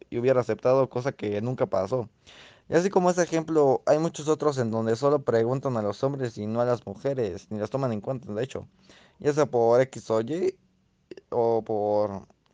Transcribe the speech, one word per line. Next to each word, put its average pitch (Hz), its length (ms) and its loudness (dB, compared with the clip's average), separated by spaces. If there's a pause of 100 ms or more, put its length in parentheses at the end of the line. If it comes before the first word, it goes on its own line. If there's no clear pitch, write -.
(100)
y - 80 -6
hubiera 127 240 2
aceptado, 127 480 2
cosa 127 220 -4
que 104 280 -4
nunca 123 240 -2
pasó. 98 460 -2 (580)
Y 147 60 -2
así 180 160 2
como 180 180 4
ese 180 140 2
ejemplo, 160 640 2
hay 151 120 4
muchos 156 300 -4
otros 151 300 0
en 113 120 0
donde 113 260 0
solo 143 260 2
preguntan 120 560 0
a 107 40 0
los 104 220 -2
hombres 135 320 -4
y 104 100 -8
no 113 140 -2
a 123 60 0
las 120 200 -2
mujeres, 104 600 -4
ni 110 100 -8
las 107 120 -4
toman 135 240 -2
en 101 80 -6
cuenta, 123 280 -8
de 107 140 -4
hecho, - 240 -10 (500)
ya 147 140 0
sea 143 140 2
por 117 340 4
X 131 300 -2
o 110 100 2
Y, 160 340 -2 (760)
o 117 340 0
por 104 640 -2 (280)